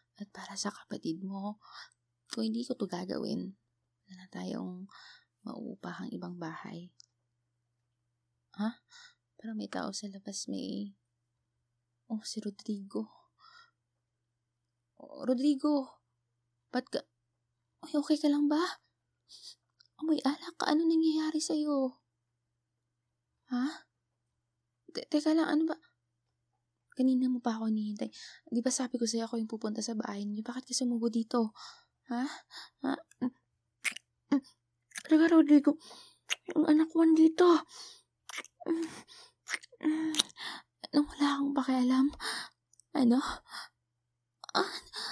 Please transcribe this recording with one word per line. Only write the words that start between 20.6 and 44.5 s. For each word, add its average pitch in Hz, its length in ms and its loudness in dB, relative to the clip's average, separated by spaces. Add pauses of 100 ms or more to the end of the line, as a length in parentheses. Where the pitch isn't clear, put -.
ano 311 160 2
nangyayari 320 560 2
sa'yo? 294 640 -2 (1500)
Ha? 269 320 -4 (1040)
Te-, - 160 -10
teka 302 240 2
lang, 320 160 4
ano 320 240 2
ba? - 80 -8 (1200)
Kanina 254 320 2
mo 247 80 -2
pa 233 160 -2
ako 220 160 -2
hinihintay. 214 400 -4 (400)
Di 233 80 -2
ba 254 160 0
sabi 247 240 -4
ko 233 80 0
sa'yo 226 240 -4
ako 233 80 -4
yung 226 80 -4
pupunta 220 320 -6
sa 220 160 -6
bahay 208 320 -4
niyo? 208 160 -4
Bakit 240 240 -8
ka 247 80 -6
sumubo 240 320 0
dito? 226 480 0 (560)
Ha? 247 160 -2 (560)
Ha? 269 100 -2 (2250)
Teka, 311 160 8
Rodrigo. 294 480 8 (800)
Yung 311 160 6
anak 311 160 6
ko 330 160 4
andito. 320 640 8 (3250)
Anong 294 240 2
wala 294 240 0
akong 277 160 -2
pakialam? 262 560 2 (880)
Ano? 247 240 6 (1400)